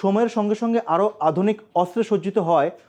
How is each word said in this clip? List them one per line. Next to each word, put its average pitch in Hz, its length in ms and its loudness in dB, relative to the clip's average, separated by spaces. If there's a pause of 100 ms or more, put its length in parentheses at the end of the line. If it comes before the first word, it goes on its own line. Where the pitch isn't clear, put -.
সময়ের 214 360 0
সঙ্গে 208 260 0
সঙ্গে 233 180 0 (140)
আরও 190 120 2 (220)
আধুনিক 196 300 0 (220)
অস্ত্রে 180 240 -2
সজ্জিত 196 340 -2
হওয়ায় 165 320 2 (180)